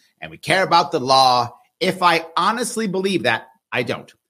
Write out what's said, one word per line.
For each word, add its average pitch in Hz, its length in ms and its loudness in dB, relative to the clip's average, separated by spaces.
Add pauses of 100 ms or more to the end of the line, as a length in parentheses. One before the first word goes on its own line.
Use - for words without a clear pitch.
(200)
and 82 100 -16
we - 60 -20
care 185 260 -2
about 170 300 2
the 151 80 -2
law." 127 500 4 (300)
If 185 220 -2
I 170 240 2 (100)
honestly 220 520 -2
believe 190 340 -4
that, 113 260 -2 (240)
I 120 120 -2
don't. 87 280 -10 (180)